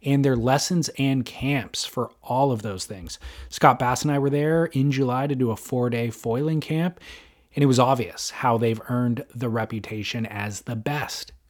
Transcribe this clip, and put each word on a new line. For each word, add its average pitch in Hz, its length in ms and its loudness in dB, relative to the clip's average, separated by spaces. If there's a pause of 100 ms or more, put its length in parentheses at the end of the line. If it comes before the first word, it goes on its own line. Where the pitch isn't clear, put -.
and 139 220 4
their 135 100 4
lessons 135 640 2
and 135 260 2
camps 131 600 -4
for - 260 -6 (140)
all 135 260 2
of 110 120 -2
those 98 240 -8
things. 87 340 -12 (280)
Scott 131 300 6
Bass 127 240 0
and 151 80 0
I 143 80 2
were 139 120 2
there 156 340 2
in 143 260 2
July 131 380 0
to 139 80 0
do 123 160 2
a 107 40 -2
four-day 120 540 -2
foiling 143 500 -2
camp, 165 380 -2 (560)
and 151 80 2
it 139 60 6
was 127 100 6
obvious 123 520 2
how 117 280 2
they've 113 300 0
earned 123 440 0
the 120 160 -4
reputation 110 760 -4
as 104 360 -6
the 123 120 -8
best. - 560 -6 (200)